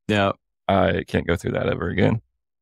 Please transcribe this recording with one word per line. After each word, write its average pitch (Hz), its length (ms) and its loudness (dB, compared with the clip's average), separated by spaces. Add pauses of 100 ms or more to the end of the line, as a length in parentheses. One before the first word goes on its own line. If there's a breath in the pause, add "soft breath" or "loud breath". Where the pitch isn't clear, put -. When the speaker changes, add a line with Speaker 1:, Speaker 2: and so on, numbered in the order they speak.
Speaker 1:
Yeah. 101 260 2 (360)
Speaker 2:
I 92 400 2
can't - 180 -2
go 87 80 2
through - 180 -4
that - 140 -2
ever - 220 -4
again. 107 320 0 (420)